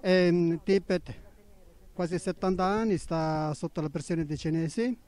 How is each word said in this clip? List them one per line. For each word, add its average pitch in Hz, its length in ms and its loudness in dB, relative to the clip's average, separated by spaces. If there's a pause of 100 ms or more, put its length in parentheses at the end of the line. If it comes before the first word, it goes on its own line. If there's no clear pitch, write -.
Ehm, 175 600 4
Tibet 190 520 0 (760)
quasi 175 260 -4
settanta 185 460 -2
anni 208 340 2
sta 156 560 -2
sotto - 260 -6
la 156 80 -2
pressione 160 380 -4
dei 151 100 -6
cinesi 165 720 -2